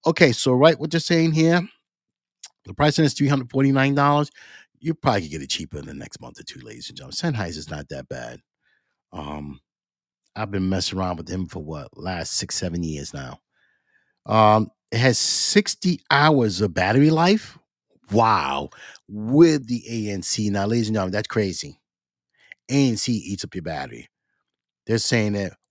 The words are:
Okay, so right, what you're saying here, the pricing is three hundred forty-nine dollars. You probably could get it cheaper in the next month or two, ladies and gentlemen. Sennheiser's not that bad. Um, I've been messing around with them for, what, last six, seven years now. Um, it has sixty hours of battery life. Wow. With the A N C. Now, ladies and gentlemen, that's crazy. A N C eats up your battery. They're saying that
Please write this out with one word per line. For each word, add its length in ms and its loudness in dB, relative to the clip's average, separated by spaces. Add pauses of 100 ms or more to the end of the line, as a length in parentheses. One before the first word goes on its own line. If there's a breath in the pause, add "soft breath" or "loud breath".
Okay, 280 4
so 200 0
right, 260 6
what 140 -6
you're 80 2
saying 320 2
here, 300 4 (1040)
the 80 -14
pricing 300 2
is 100 2
three 140 0
hundred 220 0
forty-nine 440 2
dollars. 360 2 (500 loud breath)
You 140 -4
probably 280 0
could 80 -10
get 120 -8
it 80 -10
cheaper 280 -8
in 80 -12
the 80 -14
next 260 -16
month 200 -18
or 20 -18
two, 180 -18
ladies 300 -18
and 80 -20
gentlemen. 160 -18
Sennheiser's 560 -6
not 180 -12
that 200 -12
bad. 320 -12 (720)
Um, 480 -12 (760)
I've 160 -8
been 180 -2
messing 300 -2
around 200 -4
with 80 -12
them 200 -6
for, 160 -12
what, 340 -12
last 360 -8
six, 240 -6
seven 260 -4
years 320 -6
now. 240 -12 (880)
Um, 440 4 (200)
it 80 -2
has 200 4
sixty 840 0 (100)
hours 500 4
of 140 0
battery 360 4
life. 460 2 (540)
Wow. 600 2 (380 loud breath)
With 580 4
the 220 -4
A 240 -6
N 100 -6
C. 280 -2
Now, 160 0
ladies 220 0
and 80 0
gentlemen, 160 -2
that's 160 -4
crazy. 520 -4 (920 loud breath)
A 200 4
N 60 -2
C 160 -2
eats 320 -6
up 100 -16
your 80 -8
battery. 480 -10 (760)
They're 120 0
saying 360 0
that 180 -4 (180)